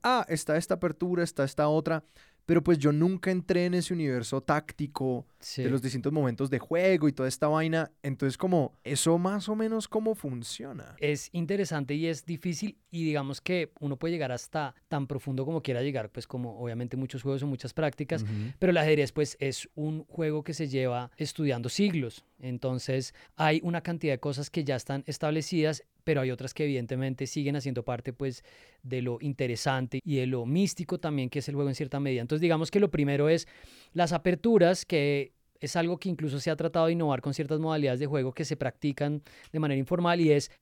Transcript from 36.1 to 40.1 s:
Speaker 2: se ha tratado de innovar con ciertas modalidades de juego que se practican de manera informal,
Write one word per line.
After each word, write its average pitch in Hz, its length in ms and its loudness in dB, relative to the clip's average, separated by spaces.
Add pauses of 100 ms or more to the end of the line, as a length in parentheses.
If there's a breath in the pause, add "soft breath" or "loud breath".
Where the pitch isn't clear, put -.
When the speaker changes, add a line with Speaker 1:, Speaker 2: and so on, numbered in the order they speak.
Speaker 2:
se 147 100 -2
ha 156 60 0
tratado 165 320 2
de 170 60 4
innovar 151 280 0
con 143 140 -2
ciertas 151 240 -2
modalidades 147 400 0
de 147 80 -2
juego 131 260 0
que 160 120 -4
se 147 120 -4
practican 147 640 -2 (300 soft breath)
de 156 80 -4
manera 143 180 0
informal, 175 420 2